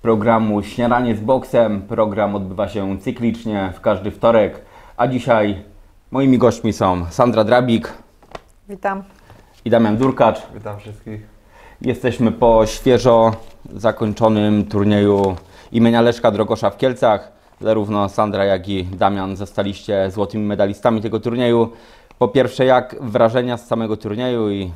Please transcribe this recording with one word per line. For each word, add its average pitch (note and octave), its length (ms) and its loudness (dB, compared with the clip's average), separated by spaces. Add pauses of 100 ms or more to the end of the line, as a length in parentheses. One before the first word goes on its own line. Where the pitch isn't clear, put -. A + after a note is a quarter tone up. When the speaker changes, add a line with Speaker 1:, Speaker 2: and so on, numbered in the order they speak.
Speaker 1:
programu A2 600 2
Śniadanie A#2+ 540 0
z G2+ 40 -8
Boksem. A2+ 640 0
Program G#2 520 -2
odbywa F#2+ 340 -4
się G2 300 -6
cyklicznie G#2+ 760 -4
w - 40 -20
każdy G2+ 300 -2
wtorek, G#2 500 2 (360)
a B2+ 120 0
dzisiaj A2 540 0 (480)
moimi C3 280 2
gośćmi A2+ 340 2
są F2+ 380 0
Sandra A2+ 340 2
Drabik A#2+ 480 2 (760)
Speaker 2:
Witam. G3 340 -6 (640)
Speaker 1:
i A2+ 60 -2
Damian A2+ 260 4
Durkacz. B2+ 460 2 (120)
Speaker 3:
Witam G#2+ 260 -14
wszystkich. G#2+ 460 -16 (540)
Speaker 1:
Jesteśmy A#2+ 520 0
po A2+ 340 4
świeżo A#2+ 680 4 (420)
zakończonym G#2+ 920 0
turnieju G2+ 720 2 (360)
imienia A#2 280 4
Leszka A#2 300 2
Drogosza G#2 400 -2
w - 60 -18
Kielcach. A#2+ 560 0 (280)
Zarówno G#2 480 0
Sandra, G2+ 360 -2
jak F#2+ 240 -2
i F#2+ 160 -4
Damian F#2+ 520 -2
zostaliście G2 720 -4
złotymi G#2 340 -4
medalistami G#2 580 -2
tego A2 180 -4
turnieju. A#2 520 0 (460)
Po B2 100 2
pierwsze, C3 360 0
jak B2+ 360 2
wrażenia A#2+ 560 0
z A#2 100 -16
samego A2+ 300 -4
turnieju A2+ 540 -4
i F#2+ 240 -6